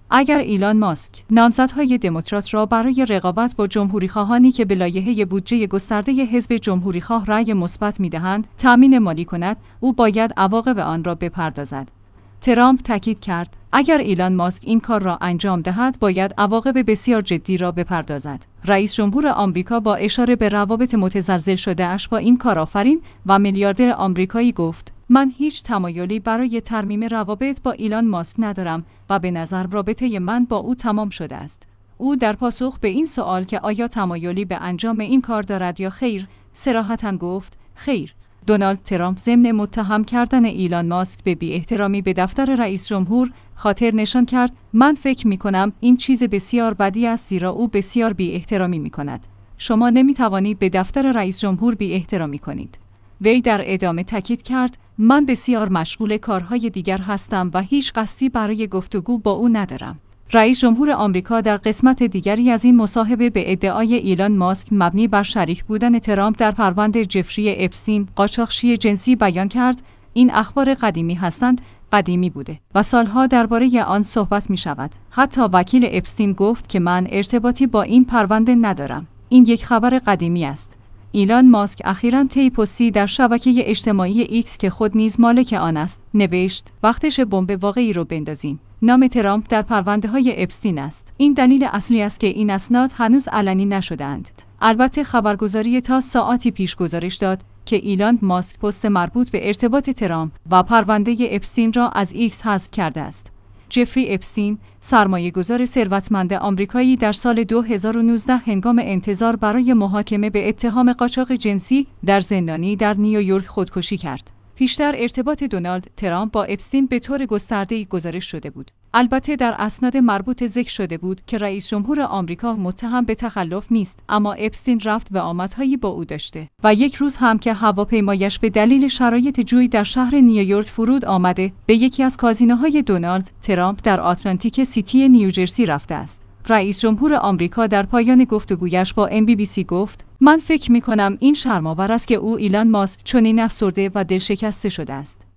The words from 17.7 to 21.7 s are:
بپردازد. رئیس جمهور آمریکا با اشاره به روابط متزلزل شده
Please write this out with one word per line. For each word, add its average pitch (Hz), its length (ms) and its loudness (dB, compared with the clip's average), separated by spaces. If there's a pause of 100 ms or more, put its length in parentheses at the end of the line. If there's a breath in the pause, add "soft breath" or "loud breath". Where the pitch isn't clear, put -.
بپردازد. 151 720 -6 (200)
رئیس 196 300 2
جمهور 233 340 0
آمریکا 196 520 0
با 208 140 0
اشاره 240 420 0
به 226 120 0
روابط 208 460 0
متزلزل 190 600 0
شده 185 300 -2